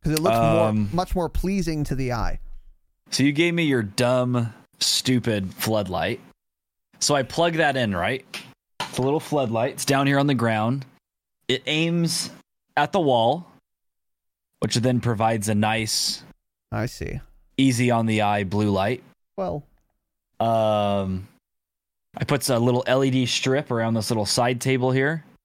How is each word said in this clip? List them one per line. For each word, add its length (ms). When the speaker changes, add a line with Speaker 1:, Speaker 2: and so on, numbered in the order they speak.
Speaker 1:
'Cause 100
it 60
looks 180
more, 300
Speaker 2:
Um, 260
Speaker 1:
much 220
more 120
pleasing 580
to 100
the 180
eye. 260
Speaker 2:
So 140
you 100
gave 200
me 100
your 200
dumb, 680
stupid 760
floodlight. 680
So 160
I 80
plug 320
that 200
in, 200
right? 300
It's 200
a 20
little 180
floodlight. 540
It's 120
down 220
here 120
on 80
the 80
ground. 500
It 180
aims 640
at 160
the 80
wall, 460
which 160
then 260
provides 480
a 60
nice, 680
Speaker 1:
I 140
see. 340
Speaker 2:
easy 340
on 140
the 160
eye 220
blue 260
light. 340
Speaker 1:
Well. 280
Speaker 2:
Um, 880
I 80
puts 260
a 100
little 280
L 160
E 60
D 160
strip 460
around 240
this 140
little 160
side 360
table 300
here. 340